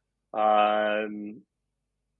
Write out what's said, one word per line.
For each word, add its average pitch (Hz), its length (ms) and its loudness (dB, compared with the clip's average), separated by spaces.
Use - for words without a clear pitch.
Um, 107 1080 0